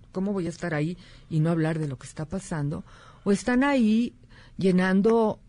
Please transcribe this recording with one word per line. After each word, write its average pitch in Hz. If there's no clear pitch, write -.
cómo 190
voy 190
a 170
estar 165
ahí 151
y 165
no 156
hablar 160
de 156
lo 135
que -
está -
pasando? 165
O -
están 247
ahí 240
llenando 190